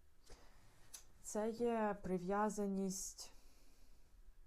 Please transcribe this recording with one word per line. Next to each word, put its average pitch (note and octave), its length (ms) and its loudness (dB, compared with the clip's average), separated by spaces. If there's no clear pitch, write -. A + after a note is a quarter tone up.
Це G#3+ 260 2
є A3+ 520 4
прив'язаність G3 1300 2